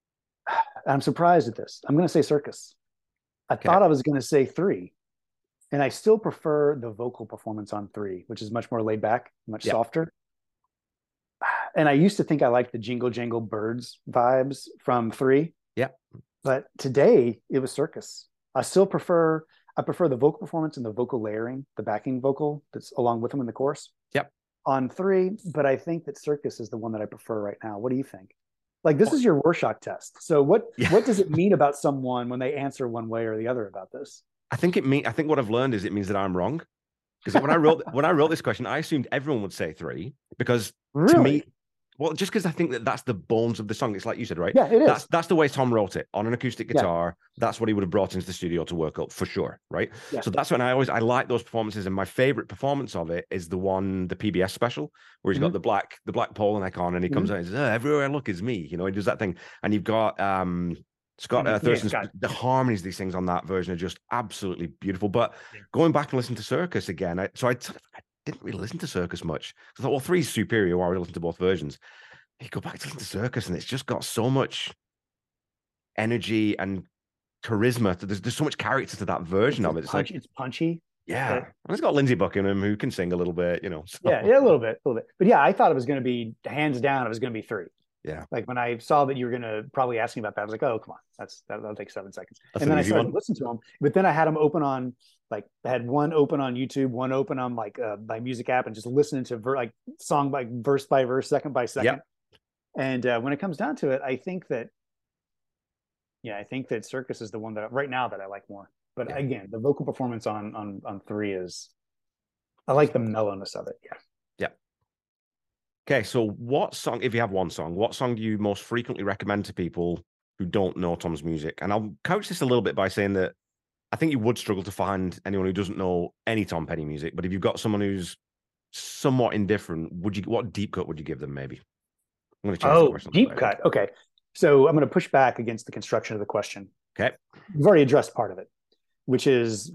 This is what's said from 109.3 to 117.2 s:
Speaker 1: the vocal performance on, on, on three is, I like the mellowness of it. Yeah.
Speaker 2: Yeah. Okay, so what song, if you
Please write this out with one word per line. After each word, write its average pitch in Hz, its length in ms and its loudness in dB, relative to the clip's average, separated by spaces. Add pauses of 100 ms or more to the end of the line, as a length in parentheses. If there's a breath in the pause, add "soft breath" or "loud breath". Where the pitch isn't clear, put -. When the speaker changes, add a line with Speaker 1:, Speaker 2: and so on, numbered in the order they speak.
Speaker 1:
the 113 80 -8
vocal 143 260 0
performance 123 420 -6
on, 107 280 -6
on, 104 300 -10
on 101 160 -10
three 104 320 -4
is, 90 360 -10 (1000)
I 135 60 2
like 147 200 4
the 131 60 2
mellowness 107 560 -4
of 98 120 -10
it. - 160 -12
Yeah. - 140 -16 (420)
Speaker 2:
Yeah. 95 80 -4 (1400)
Okay, 131 160 2
so 113 280 0
what 120 440 -2
song, 117 260 -4
if 123 120 -2
you 117 80 0